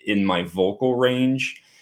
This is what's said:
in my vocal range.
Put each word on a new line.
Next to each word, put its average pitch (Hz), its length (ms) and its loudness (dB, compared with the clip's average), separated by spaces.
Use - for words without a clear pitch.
in 101 200 0
my 90 180 0
vocal 95 520 0
range. 127 680 0